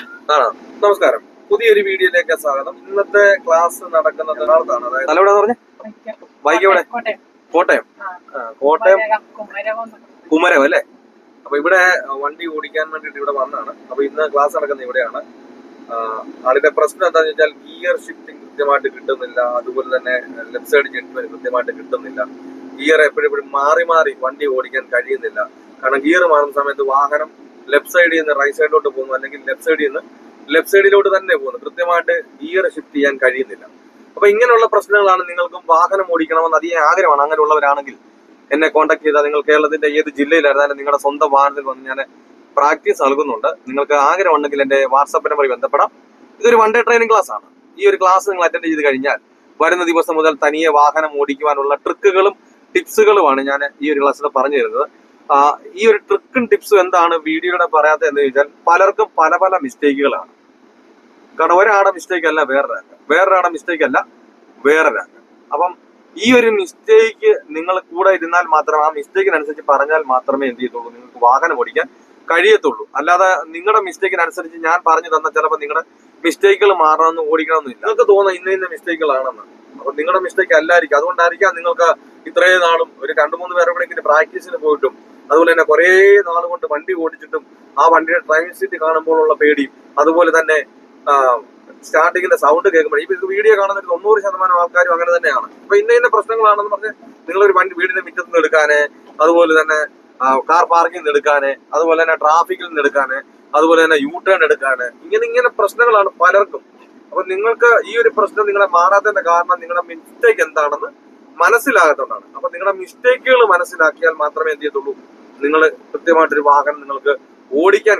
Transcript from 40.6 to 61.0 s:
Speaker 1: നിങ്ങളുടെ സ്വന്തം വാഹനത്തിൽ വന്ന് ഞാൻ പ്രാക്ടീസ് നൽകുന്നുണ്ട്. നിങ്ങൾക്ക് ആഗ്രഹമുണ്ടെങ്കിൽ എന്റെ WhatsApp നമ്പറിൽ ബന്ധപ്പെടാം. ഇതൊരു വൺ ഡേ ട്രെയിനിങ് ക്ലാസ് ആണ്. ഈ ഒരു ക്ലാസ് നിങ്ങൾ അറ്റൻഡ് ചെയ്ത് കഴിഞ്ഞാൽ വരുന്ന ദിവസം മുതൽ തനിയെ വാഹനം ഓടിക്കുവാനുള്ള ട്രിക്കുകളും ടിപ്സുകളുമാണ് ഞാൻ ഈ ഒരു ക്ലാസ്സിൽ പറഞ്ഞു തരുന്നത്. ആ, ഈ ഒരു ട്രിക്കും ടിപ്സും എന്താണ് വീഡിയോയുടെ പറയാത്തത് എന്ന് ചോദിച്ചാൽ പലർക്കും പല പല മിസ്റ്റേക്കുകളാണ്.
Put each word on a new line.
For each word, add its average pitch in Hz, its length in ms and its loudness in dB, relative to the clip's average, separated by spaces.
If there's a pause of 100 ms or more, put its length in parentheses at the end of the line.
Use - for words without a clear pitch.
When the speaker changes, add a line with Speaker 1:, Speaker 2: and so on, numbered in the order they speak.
Speaker 1:
നിങ്ങളുടെ 143 240 -2
സ്വന്തം 147 300 0
വാഹനത്തിൽ 139 360 0
വന്ന് 131 200 -14
ഞാൻ 131 80 -8 (580)
പ്രാക്ടീസ് 151 480 0
നൽകുന്നുണ്ട്. 139 440 -2 (180)
നിങ്ങൾക്ക് 139 280 -2 (140)
ആഗ്രഹമുണ്ടെങ്കിൽ 151 540 0
എന്റെ 135 160 0 (140)
WhatsApp 143 380 0
നമ്പറിൽ 143 220 0
ബന്ധപ്പെടാം. 139 360 -2 (500)
ഇതൊരു 233 220 4
വൺ 220 140 2
ഡേ 240 120 4
ട്രെയിനിങ് 233 240 2
ക്ലാസ് 202 240 2
ആണ്. 101 100 -14 (340)
ഈ 190 100 -4
ഒരു 196 120 2
ക്ലാസ് 185 300 2
നിങ്ങൾ 180 160 0
അറ്റൻഡ് 165 220 -4
ചെയ്ത് 156 180 -2
കഴിഞ്ഞാൽ 131 320 -2 (420)
വരുന്ന 180 300 2
ദിവസം 165 280 0
മുതൽ 156 140 2 (100)
തനിയെ 156 260 0 (100)
വാഹനം 151 400 2
ഓടിക്കുവാനുള്ള 143 540 -2 (120)
ട്രിക്കുകളും 190 480 0 (420)
ടിപ്സുകളുമാണ് 180 760 2
ഞാൻ 139 120 -4 (220)
ഈ - 100 -6
ഒരു 139 100 -2
ക്ലാസ്സിൽ 139 240 -2 (120)
പറഞ്ഞു 139 220 0
തരുന്നത്. 117 240 -4 (480)
ആ, 139 40 4 (420)
ഈ - 20 -6 (100)
ഒരു 208 80 0 (100)
ട്രിക്കും - 420 -4
ടിപ്സും 202 320 2
എന്താണ് 175 320 2 (140)
വീഡിയോയുടെ 175 460 -2
പറയാത്തത് 156 340 2
എന്ന് 143 140 -2
ചോദിച്ചാൽ 139 240 0 (200)
പലർക്കും 196 420 2 (120)
പല 160 100 2 (120)
പല 190 100 0 (120)
മിസ്റ്റേക്കുകളാണ്. 135 680 -2 (1080)